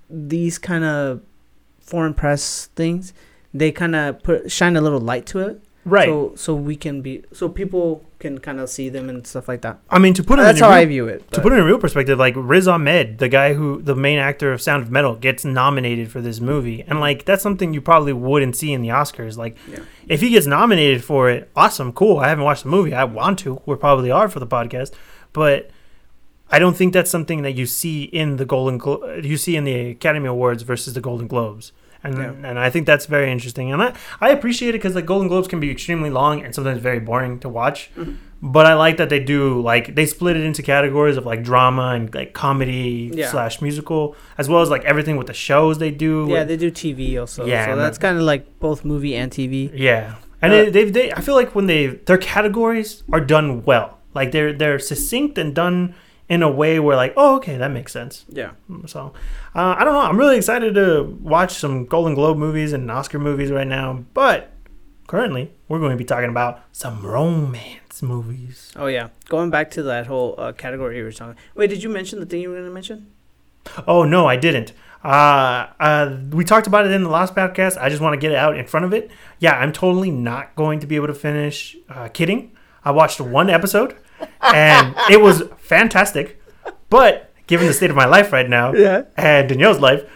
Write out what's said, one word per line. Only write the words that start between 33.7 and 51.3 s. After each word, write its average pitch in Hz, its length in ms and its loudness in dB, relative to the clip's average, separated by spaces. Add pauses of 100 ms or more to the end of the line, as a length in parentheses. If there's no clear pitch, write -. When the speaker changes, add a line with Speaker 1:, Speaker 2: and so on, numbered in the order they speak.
Speaker 2:
And 151 80 -2
I, 247 120 0 (280)
I 226 100 4
appreciate 240 440 0
it 220 60 -4
'cause 190 120 -4
the 180 100 -4
Golden 190 260 0
Globes 185 180 0
can 175 140 -6
be 147 100 -4
extremely 156 400 -4
long 143 340 0
and 120 80 -14
sometimes 131 280 -4
very 123 180 -2
boring 123 400 -4
to 131 100 -12
watch. 123 480 -4
Speaker 1:
Mm-hmm. 151 180 -12 (280)
Speaker 2:
But 156 240 6
I 160 80 8
like 160 220 4
that 160 120 0
they 143 120 2
do, 135 400 0
like, 120 340 0
they 151 100 2
split 170 320 -2
it 160 60 -2
into 151 220 -4
categories 143 520 2
of, 131 80 -6
like, 117 200 -6
drama 127 500 2
and, 117 180 -6
like, - 200 -10
comedy 127 840 -4
Speaker 1:
Yeah. 147 160 -4
Speaker 2:
slash 117 320 -4
musical, 147 540 -4 (200)
as 139 120 -4
well 170 140 4
as, 165 60 2
like, 131 160 -2
everything 147 320 0
with 127 120 -6
the 123 40 -12
shows 151 460 2
they 156 140 -4
do. 156 360 -2
Speaker 1:
Yeah, 170 120 0
Speaker 2:
And 151 100 -4
Speaker 1:
they 165 60 -4
do 165 160 -2
T 160 200 -8
V 127 260 -4
also. 120 280 -8
Speaker 2:
Yeah, 113 200 -2
Speaker 1:
So 110 40 -4
Speaker 2:
and 143 100 -2
Speaker 1:
that's 151 180 -2
Speaker 2:
that 196 100 0
Speaker 1:
kinda, 170 160 0
like, 143 340 -2
both 156 260 -4
movie 143 300 -4
and 123 160 -6
T 131 160 -6
V. 135 260 -6
Speaker 2:
Yeah. 117 420 0 (280)
And 180 100 6
Speaker 1:
Uh, 214 40 8
Speaker 2:
they, 214 140 6
they, 202 200 6
they, 247 220 0
I - 80 -8
feel 277 160 2